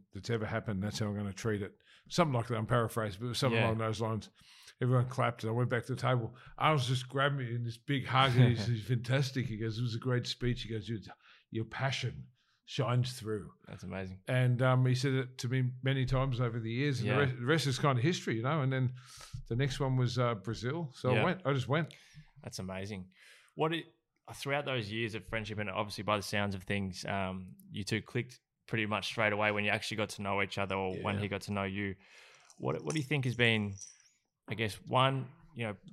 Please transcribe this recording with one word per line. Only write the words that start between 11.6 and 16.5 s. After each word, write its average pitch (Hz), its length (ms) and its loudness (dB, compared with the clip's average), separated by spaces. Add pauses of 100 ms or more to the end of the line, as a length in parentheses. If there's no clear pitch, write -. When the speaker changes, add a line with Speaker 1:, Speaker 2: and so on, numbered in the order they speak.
Speaker 1:
passion 123 600 -4 (400)
shines 123 480 0
through." 104 360 -6 (180)
Speaker 2:
That's 104 160 -14
amazing. 95 440 -8
Speaker 1:
And, 127 340 4
um, 127 240 6
he 127 100 4
said 131 180 0
it 127 260 -2
to 123 100 -4
me 131 140 2 (200)
many 135 220 2
times 131 360 2
over 120 180 0